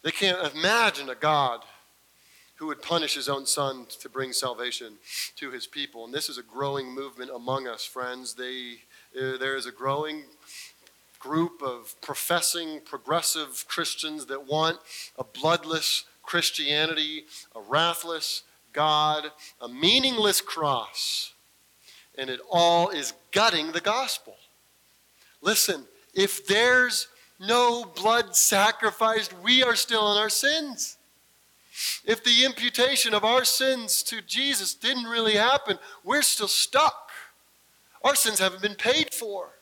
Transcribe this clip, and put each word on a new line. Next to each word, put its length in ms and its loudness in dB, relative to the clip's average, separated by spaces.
They 100 -2
can't 420 0
imagine 560 2
a 60 -6
God 460 2
who 120 -10
would 140 -8
punish 320 0
his 160 -4
own 160 -4
son 400 -2
to 80 -16
bring 240 -6
salvation 600 -6
to 140 -10
his 160 -10
people. 360 -10
And 100 -14
this 140 -4
is 100 -10
a 60 -14
growing 500 -6
movement 400 -12
among 340 -4
us, 180 -10
friends. 480 -10
They, 460 -10
uh, 220 -4
there 180 -2
is 100 -6
a 60 -10
growing 520 -4
group 420 -2
of 400 -8
professing 800 -2
progressive 840 -4
Christians 600 -6
that 180 -8
want 340 0
a 60 -6
bloodless 800 -2
Christianity, 1000 -2
a 60 -12
wrathless 840 -2
God, 580 2
a 60 -10
meaningless 760 2
cross. 920 -4
And 120 -8
it 200 -8
all 400 6
is 240 -6
gutting 400 2
the 100 -4
gospel. 540 -2
Listen, 440 0
if 320 0
there's 640 4
no 460 2
blood 500 2
sacrificed, 960 4
we 220 6
are 140 4
still 340 2
in 60 4
our 120 2
sins. 680 -2
If 220 0
the 180 6
imputation 720 2
of 100 2
our 220 4
sins 580 0
to 180 -6
Jesus 520 -2
didn't 320 -2
really 300 2
happen, 440 2
we're 200 2
still 260 0
stuck. 600 2
Our 120 4
sins 240 2
haven't 220 0
been 140 -2
paid 380 2
for. 380 -8